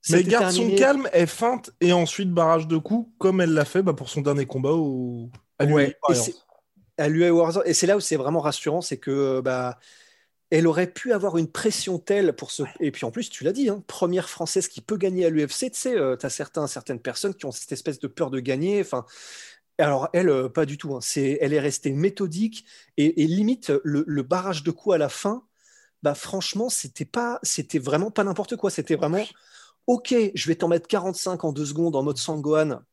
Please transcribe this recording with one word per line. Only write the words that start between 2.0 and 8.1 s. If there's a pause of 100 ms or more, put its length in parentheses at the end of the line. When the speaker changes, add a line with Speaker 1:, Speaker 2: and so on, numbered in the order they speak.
Speaker 1:
barrage
de
coups,
comme
elle
l'a
fait,
bah,
pour
son
dernier
combat
au, (300)
à
Speaker 2:
Ouais,
Speaker 1:
U
A
E
Speaker 2:
et
Speaker 1:
Warriors.
Speaker 2:
c'est, (640)
à
l'U
A
E
Warriors.
Et
c'est
là
où
c'est